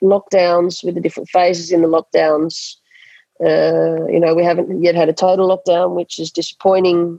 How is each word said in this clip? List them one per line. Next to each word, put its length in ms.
lockdowns, 800
with 120
the 60
different 280
phases 420
in 100
the 60
lockdowns. 880
Uh, 640
you 120
know, 160
we 80
haven't 400
yet 120
had 140
a 40
total 340
lockdown, 480
which 240
is 120
disappointing 880